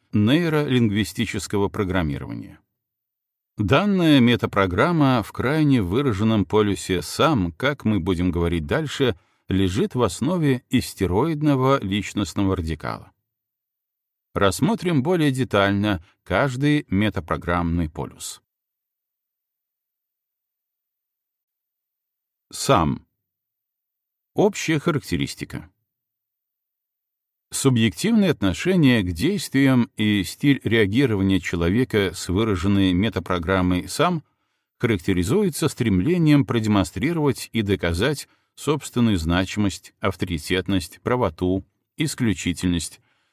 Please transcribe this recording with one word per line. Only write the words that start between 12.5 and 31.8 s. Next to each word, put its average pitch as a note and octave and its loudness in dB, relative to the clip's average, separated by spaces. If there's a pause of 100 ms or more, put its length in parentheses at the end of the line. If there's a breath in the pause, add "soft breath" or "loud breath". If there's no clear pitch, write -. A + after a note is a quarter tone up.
радикала. D2+ -8 (1200)
Рассмотрим D#3 0
более D#3 0
детально G2+ 0 (200 soft breath)
каждый C#3 0
метапрограммный F2 -2
полюс. - -12 (4000)
Сам. E2+ 0 (1300)
Общая E3 0
характеристика. - -4 (1800)
Субъективное C#3 2
отношение C3 2
к F2+ -2
действиям C3+ 0
и G#2 0
стиль - 0
реагирования G2+ 2
человека F#2+ 0